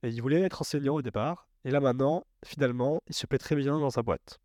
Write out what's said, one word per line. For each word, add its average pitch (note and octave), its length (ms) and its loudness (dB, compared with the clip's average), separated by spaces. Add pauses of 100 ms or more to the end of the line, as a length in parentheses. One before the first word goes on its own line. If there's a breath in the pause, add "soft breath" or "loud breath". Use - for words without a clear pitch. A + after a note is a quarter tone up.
il A#2 180 -2
voulait C#3+ 180 4
être F#3 220 0
enseignant C#3+ 320 0
au D3+ 80 -2
départ, B2+ 460 -4 (160)
et C3 60 -4
là C#3+ 80 4
maintenant, C3+ 460 2 (200)
finalement, C3+ 640 0
il E3 80 -10
se - 120 -6
plaît C3+ 120 0
très - 160 -2
bien C#3+ 240 2
dans C#3+ 120 2
sa A#2+ 120 -2
boîte. - 420 -4